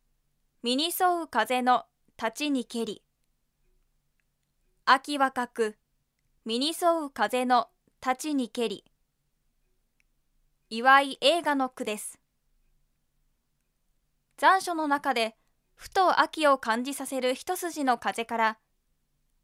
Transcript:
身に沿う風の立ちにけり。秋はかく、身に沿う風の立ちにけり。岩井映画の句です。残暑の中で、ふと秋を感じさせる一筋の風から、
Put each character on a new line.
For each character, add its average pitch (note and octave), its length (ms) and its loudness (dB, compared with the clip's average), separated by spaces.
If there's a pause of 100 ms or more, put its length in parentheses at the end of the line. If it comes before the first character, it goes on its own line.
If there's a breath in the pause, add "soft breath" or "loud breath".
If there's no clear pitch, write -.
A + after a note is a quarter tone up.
(600)
身 A#3+ 140 -2
に D#4+ 180 -2
沿 F4 300 0
う D4 40 -10
風 B3 360 -2
の B3 220 2 (300)
立 A3 160 -4
ち D4 200 -4
に B3+ 120 0
け A#3 220 -6
り。 G#3+ 160 -12 (1800)
秋 C#4 320 2
は C4+ 140 2
か B3 160 -4
く、 A3 320 -4 (640)
身 A3+ 140 -2
に D4+ 200 -2
沿 E4+ 260 2
う C#4 40 -10
風 B3 340 -2
の B3 260 2 (360)
立 B3+ 120 0
ち D#4 180 -4
に B3+ 140 -2
け A3+ 200 -4
り。 - 160 -10 (1800)
岩 C4 320 4
井 C#4 200 -6
映 D#4+ 200 4
画 D4 140 0
の C4 160 0
句 B3+ 140 -10
で G#3+ 120 -6
す。 - 220 -16 (2250)
残 F#4 240 4
暑 F4+ 140 -4
の D#4 120 -2
中 C#4+ 280 -2
で、 A3+ 200 -2 (380)
ふ - 160 -20
と F4+ 300 2
秋 D#4 260 2
を C#4 140 6
感 A#3 240 -2
じ C#4 100 -6
さ C4+ 140 -8
せ C4+ 120 -6
る B3+ 140 0
一 F4+ 220 -6
筋 D#4 280 -6
の B3 140 2
風 A3+ 280 -4
か A#3 120 -6
ら、 A3 220 0 (840)